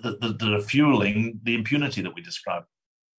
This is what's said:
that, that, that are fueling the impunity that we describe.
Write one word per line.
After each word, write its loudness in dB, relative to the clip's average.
that, -6
that, -4
that 0
are 0
fueling 2
the 0
impunity -2
that -6
we -14
describe. -8